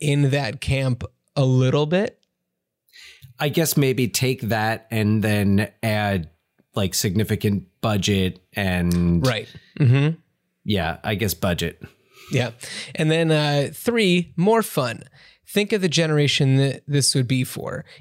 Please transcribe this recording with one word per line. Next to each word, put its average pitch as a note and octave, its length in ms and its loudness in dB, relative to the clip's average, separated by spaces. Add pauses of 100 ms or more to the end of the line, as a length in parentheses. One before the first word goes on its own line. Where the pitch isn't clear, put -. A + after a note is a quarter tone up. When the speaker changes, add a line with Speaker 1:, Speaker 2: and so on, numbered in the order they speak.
Speaker 1:
in C#3+ 300 2
that C3+ 300 -2
camp C3+ 440 -2 (320)
a C#3 80 2
little C3 420 4
bit. F3+ 320 -2 (1200)
Speaker 2:
I D3+ 100 0
guess D#3+ 280 0
maybe C3 320 2
take C3 340 -2
that A2 480 -2
and G#2+ 320 2
then G#2 480 2 (120)
add, G#2 480 -2 (440)
like, G2 200 -2
significant G2+ 720 -2 (160)
budget G2 600 0 (120)
and F2 720 0
Speaker 1:
Right. A2+ 220 -2 (320)
Mm-hmm. C#3 360 2 (480)
Speaker 2:
Yeah, E2+ 380 -2
I G#2+ 140 -2
guess F#2+ 180 -2
budget. F2 480 -4 (480)
Speaker 1:
Yeah. B2 200 -2 (440)
And D#3 160 0
then, D#3+ 220 2
uh, D3 400 0
three, F#3 640 0
more G#3+ 260 2
fun. A#2+ 420 -4 (440)
Think G#3 240 -2
of G#3 100 0
the F#3 60 2
generation D3 720 2
that C3+ 280 0
this C#3+ 280 0
would C3 140 0
be B2+ 160 0
for. - 400 -10 (160)